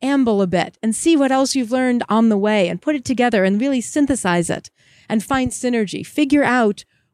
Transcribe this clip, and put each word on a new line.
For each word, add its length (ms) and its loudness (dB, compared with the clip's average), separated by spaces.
amble 400 0
a 60 0
bit 360 -2
and 120 0
see 200 2
what 160 2
else 240 0
you've 160 -2
learned 380 0
on 200 4
the 80 2
way 300 2
and 140 -6
put 140 -2
it 100 -6
together 400 0
and 160 0
really 200 0
synthesize 680 0
it 200 -8
and 160 -2
find 280 -2
synergy. 540 -4
Figure 380 2
out 400 0